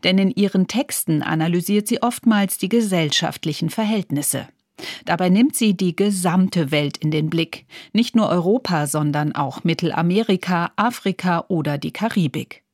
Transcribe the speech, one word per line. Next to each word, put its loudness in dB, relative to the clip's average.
Denn 4
in 4
ihren 2
Texten -2
analysiert 0
sie -2
oftmals 2
die -2
gesellschaftlichen -2
Verhältnisse. -2
Dabei 0
nimmt 4
sie 2
die 0
gesamte 2
Welt 0
in -2
den 0
Blick, -4
nicht 0
nur 2
Europa, 2
sondern 0
auch -4
Mittelamerika, 0
Afrika -2
oder -2
die -8
Karibik. -2